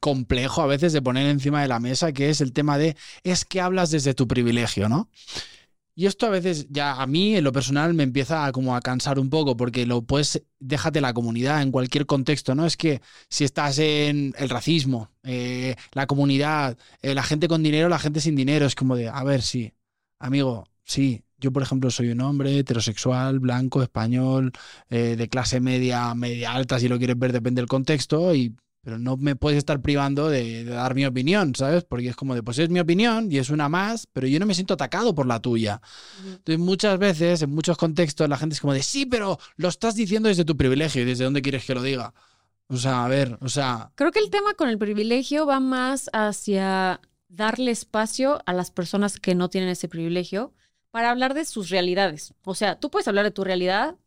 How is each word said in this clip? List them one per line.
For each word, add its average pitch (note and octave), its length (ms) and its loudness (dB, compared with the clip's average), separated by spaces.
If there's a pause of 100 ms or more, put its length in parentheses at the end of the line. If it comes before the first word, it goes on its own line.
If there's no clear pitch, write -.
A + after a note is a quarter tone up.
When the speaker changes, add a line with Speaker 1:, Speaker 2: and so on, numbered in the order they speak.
Speaker 1:
complejo C3+ 600 0
a D3+ 40 2
veces C#3+ 260 2
de D3+ 100 2
poner B2+ 260 2
encima C#3+ 340 2
de C#3 60 0
la A#2+ 120 0
mesa, C3 320 0
que C#3 180 0
es D3 100 0
el C3 120 0
tema D3 240 2
de, D#3 200 2 (280)
"Es F3+ 200 0
que - 160 -4
hablas F3+ 300 2
desde C#3 240 2
tu B2 140 0
privilegio", A#2 600 2
¿no? D3 200 0 (880)
Y E3+ 120 0
esto G3 200 0
a A3+ 40 2
veces F3 400 0
ya C#3+ 320 -2
a C3+ 40 -2
mí, F#3 300 2
en E3+ 80 4
lo C3+ 80 4
personal, C#3 420 2
me D#3+ 80 4
empieza C#3 440 0
a C3+ 60 -2
como B2+ 240 0
a A#2+ 40 -2
cansar B2+ 380 -2
un C3+ 120 0
poco, C#3+ 280 2
porque B2 280 0
lo A#2+ 160 0
puedes, C#3+ 400 0 (160)
déjate D3 440 -2
la B2+ 100 0
comunidad A#2+ 500 0
en C3+ 80 2
cualquier C3 360 0
contexto, C3+ 480 0
¿no? D3+ 120 2
Es D#3 120 0
que D3 240 0 (260)
si - 160 -2
estás C#3+ 340 0
en D3 600 2
el C#3 100 -4
racismo, B2+ 600 0 (120)
eh, B2+ 540 -4 (160)
la C3+ 140 -2
comunidad, C#3 720 2 (240)
eh, C3+ 120 -2
la C3+ 80 -2
gente D3+ 260 0
con D#3+ 140 2
dinero, D#3 280 2
la E3 80 2
gente D3 220 -2
sin D3+ 160 0
dinero, C#3+ 300 2
es C3 80 0
como C3 220 0
de, A#2 120 -2
a B2+ 140 -8
ver, C3+ 200 2
sí, A2+ 320 -6 (440)
amigo, C3 460 0 (200)
sí, C3+ 400 0 (120)
yo, C3 160 -2
por C3+ 100 0
ejemplo, C3 280 0
soy A#2+ 200 0
un A#2 120 -2
hombre C#3 360 0
heterosexual, B2+ 840 0
blanco, B2+ 420 0
español, B2+ 720 0 (360)
eh, A#2 300 0
de A2+ 100 -2
clase B2+ 320 -2
media, B2 540 0
media A#2+ 380 -4
alta, B2+ 260 0
si A#2+ 100 2
lo B2 100 2
quieres B2 200 0
ver, B2+ 140 2
depende B2 280 0
del A#2+ 80 -2
contexto, D3+ 680 2
y, A#2+ 200 2 (260)
pero A2+ 180 -10
no B2+ 180 -2
me C#3 200 0
puedes D3 220 2
estar C#3+ 240 0
privando C#3+ 460 0
de, A#2 360 -2
de A#2+ 80 -8
dar B2 220 -2
mi C3+ 100 2
opinión, C#3 520 2
¿sabes? D3+ 280 0
Porque B2 240 -4
es B2 80 -8
como C3+ 180 -4
de, A#2+ 100 -4
"Pues A#2 140 -6
es E3 120 2
mi F3 100 2
opinión G#3+ 500 2
y C#3 80 2
es B2+ 120 -2
una D3+ 180 0
más, G3 440 -2
pero C3 140 -2
yo C#3+ 140 2
no G3+ 60 0
me G#3 80 2
siento F#3+ 200 0
atacado F3 400 0
por C#3+ 120 2
la A#2 140 0
tuya". A2+ 400 0 (360)
Speaker 2:
Ujú. F#3+ 140 -16
Speaker 1:
Entonces, D#3+ 280 -4
muchas F#3 400 2
veces, F3 440 2
en C#3+ 80 0
muchos D#3+ 260 0
contextos, D#3+ 520 0
la C#3+ 80 0
gente D3+ 180 -2
es C#3+ 60 -8
como C#3+ 120 2
de, C3+ 100 0
"Sí, C#4 240 -2
pero G#3+ 320 -2 (180)
lo F3 120 0
estás A3+ 280 -2
diciendo A3 320 2
desde F3 160 4
tu D#3 120 0
privilegio", C3+ 460 2
¿y - 20 2
desde B2 200 0
dónde C#3 180 0
quieres C3+ 220 -2
que C3+ 100 -2
lo B2 80 -4
diga? B2+ 300 -4 (560)
O C3 80 -6
sea, B2 280 0
a A#2+ 40 0
ver, C3 320 2
o C3 80 -6
sea B2 480 -2
Speaker 2:
Creo D4+ 160 2
que G#4+ 80 2
el G#4+ 100 0
tema G4+ 240 0
con D#4 140 0
el A3 100 0
privilegio A#3 680 0
va C4+ 140 2
más C4 520 -2
hacia F#3+ 880 0 (280)
darle A3 440 -2
espacio A#3 760 -2
a F3+ 60 -2
las F3+ 200 -2
personas G3 480 -2
que F#3 140 0
no F3+ 140 2
tienen F#3 220 -2
ese F3 180 -6
privilegio, F3 640 -4 (400)
para A#3 180 0
hablar B3+ 240 0
de D#4 100 -4
sus G3 260 -8
realidades. F3+ 640 0 (100)
O F#3+ 100 -6
sea, F#3+ 240 -2
tú D4+ 120 -4
puedes G4+ 180 -2
hablar G3+ 160 2
de G#3 80 0
tu G3 100 -6
realidad F#3+ 540 0 (100)